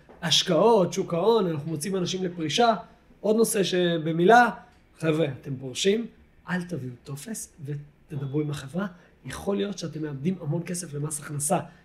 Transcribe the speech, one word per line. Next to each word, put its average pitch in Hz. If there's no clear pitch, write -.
השקעות, 175
שוק 185
ההון, 196
אנחנו 160
מוצאים 185
אנשים 185
לפרישה. 175
עוד 208
נושא 220
שבמילה, 175
חבר'ה, 160
אתם 143
פורשים, 196
אל 180
תביאו 139
טופס 147
ותדברו 143
עם 147
החברה. 147
יכול -
להיות 196
שאתם 156
מאבדים 151
המון 165
כסף 175
למס 147
הכנסה. 160